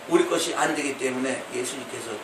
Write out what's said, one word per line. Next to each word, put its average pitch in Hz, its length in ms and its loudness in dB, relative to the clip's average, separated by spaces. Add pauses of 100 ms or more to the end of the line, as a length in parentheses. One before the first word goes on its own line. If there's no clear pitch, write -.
우리 170 180 6
것이 - 280 2
안 156 200 2
되기 143 220 -2
때문에 131 560 -2
예수님께서 123 580 -6 (140)